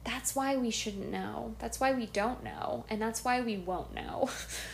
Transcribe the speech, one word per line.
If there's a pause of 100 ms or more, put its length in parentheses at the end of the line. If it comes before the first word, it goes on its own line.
That's
why
we
shouldn't
know.
That's
why
we
don't
know.
And
that's
why
we
won't
know.
<laughs> (340)